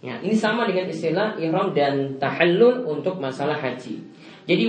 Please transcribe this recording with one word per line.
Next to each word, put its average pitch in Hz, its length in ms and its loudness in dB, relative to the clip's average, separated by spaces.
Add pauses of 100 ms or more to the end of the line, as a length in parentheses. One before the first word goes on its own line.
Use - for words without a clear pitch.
Ya, 120 160 -10
ini 214 160 0
sama 220 320 0
dengan 185 160 0
istilah 165 500 -2
ihram 170 380 0
dan 139 480 0
tahallul 175 640 4
untuk 151 320 -4
masalah 139 400 -2
haji. 123 420 -6 (460)
Jadi 190 220 2